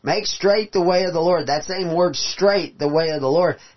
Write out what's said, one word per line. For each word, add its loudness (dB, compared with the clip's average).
"Make -4
straight 0
the 2
way 2
of -4
the 0
Lord." 2
That -2
same -4
word, 2
straight, 0
the -2
way 0
of -4
the 0
Lord, 2